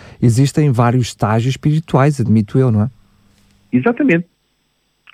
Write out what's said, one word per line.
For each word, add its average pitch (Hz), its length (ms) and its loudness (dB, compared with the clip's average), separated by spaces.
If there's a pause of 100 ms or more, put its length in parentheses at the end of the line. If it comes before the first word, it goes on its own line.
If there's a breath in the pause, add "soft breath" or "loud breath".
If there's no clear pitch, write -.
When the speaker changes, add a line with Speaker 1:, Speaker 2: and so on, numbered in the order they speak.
(200 loud breath)
Speaker 1:
existem 135 500 2
vários 120 360 0
estágios 117 480 -2
espirituais, 151 640 -2
admito 110 380 0
eu, 131 120 2
não 107 120 0
é? 135 80 -4 (840)
Speaker 2:
Exatamente. 175 540 0 (880)